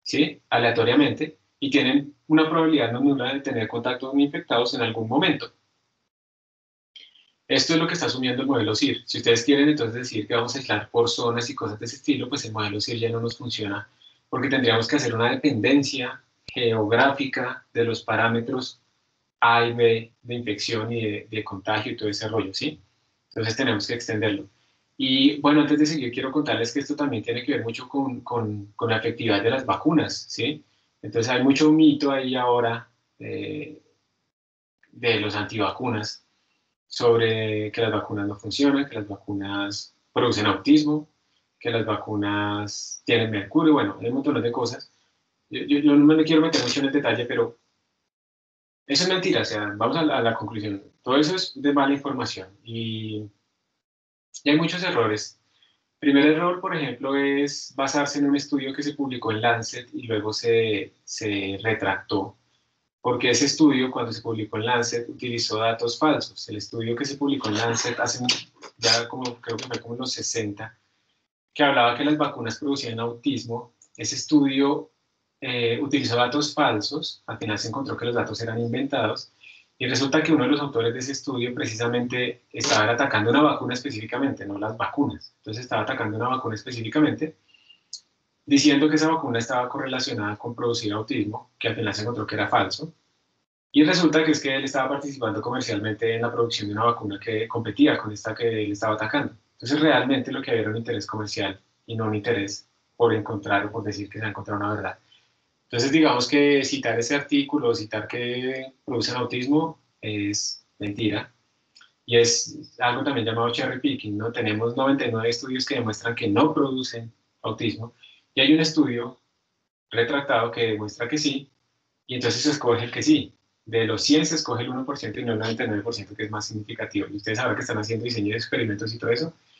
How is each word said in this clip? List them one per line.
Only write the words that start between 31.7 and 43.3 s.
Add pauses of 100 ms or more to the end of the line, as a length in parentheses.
mito
ahí
ahora, (300)
eh, (1080)
de
los
antivacunas (640)
sobre
que
las
vacunas
no
funcionan,
que
las
vacunas (200)
producen
autismo, (500)
que
las
vacunas
tienen